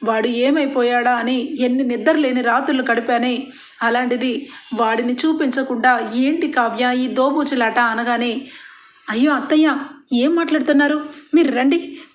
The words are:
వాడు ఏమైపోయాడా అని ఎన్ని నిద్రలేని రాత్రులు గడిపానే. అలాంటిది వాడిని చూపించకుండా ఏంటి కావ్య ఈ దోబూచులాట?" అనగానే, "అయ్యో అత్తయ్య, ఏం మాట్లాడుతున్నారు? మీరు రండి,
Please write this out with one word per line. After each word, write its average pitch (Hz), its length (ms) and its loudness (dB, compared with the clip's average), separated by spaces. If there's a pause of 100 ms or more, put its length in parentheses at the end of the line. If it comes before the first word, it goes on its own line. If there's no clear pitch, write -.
వాడు 220 240 0
ఏమైపోయాడా 247 880 0
అని 240 480 -2
ఎన్ని 254 200 0
నిద్రలేని 254 580 0
రాత్రులు 254 500 0
గడిపానే. 240 560 -2 (360)
అలాంటిది 247 640 -2 (240)
వాడిని 233 400 0
చూపించకుండా 254 1040 0
ఏంటి 294 320 0
కావ్య 240 480 0
ఈ 254 120 0
దోబూచులాట?" 254 720 0
అనగానే, 233 640 -2 (680)
"అయ్యో 254 240 2
అత్తయ్య, 302 440 2 (360)
ఏం 262 220 2
మాట్లాడుతున్నారు? 294 720 2 (280)
మీరు 285 220 4
రండి, 277 440 0 (160)